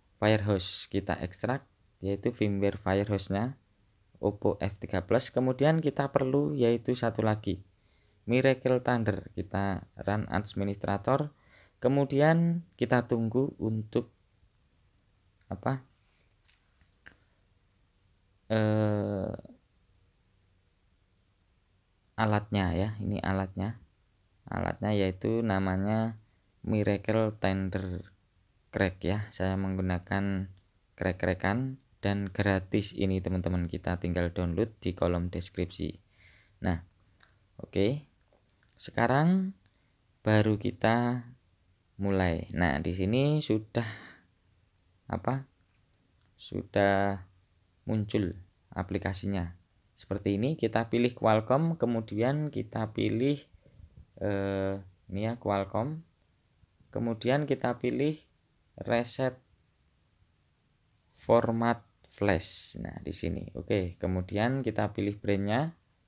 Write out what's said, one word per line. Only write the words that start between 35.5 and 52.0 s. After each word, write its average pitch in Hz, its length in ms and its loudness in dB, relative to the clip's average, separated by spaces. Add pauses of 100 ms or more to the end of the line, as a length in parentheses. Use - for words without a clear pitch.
Nah, 87 240 -2 (720)
oke. 127 480 0 (720)
Sekarang 165 800 2 (640)
baru 107 320 6
kita 120 720 0 (720)
mulai. 92 560 2
Nah, 78 240 2
di 85 160 -2
sini 131 480 2
sudah 110 460 -2 (1200)
apa? 127 400 -4 (880)
Sudah 98 880 0 (600)
muncul 107 520 -2 (320)
aplikasinya. 92 880 -4 (380)
Seperti 101 420 -2
ini, 135 160 0
kita 113 320 0
pilih 120 240 2
Qualcomm, 120 640 2
kemudian 123 800 0